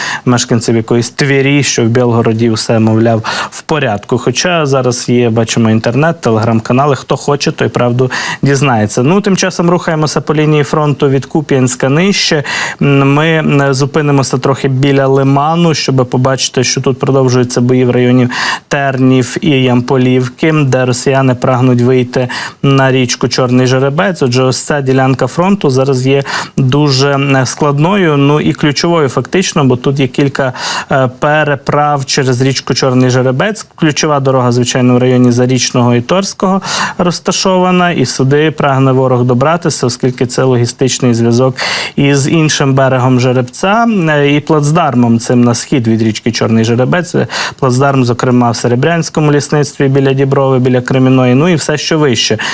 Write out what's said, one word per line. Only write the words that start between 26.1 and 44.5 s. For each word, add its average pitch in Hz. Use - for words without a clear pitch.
дуже, 139
м, 139
складною. 156
Ну 147
і 160
ключовою 156
фактично, 151
бо 127
тут 139
є 135
кілька, 135
е, 131
переправ 147
через 127
річку 131
Чорний 127
Жеребець. 131
Ключова 151
дорога, 131
звичайно, 123
в 123
районі 123
Зарічного 123
і 120
Торського 190
розташована, 180
і 139
сюди 147
прагне 135
ворог 127
добратися, 139
оскільки 127
це 131
логістичний 123
зв'язок 117
із 143
іншим 151
берегом 131
Жеребця, 131
е, 143
і 147
плацдармом 147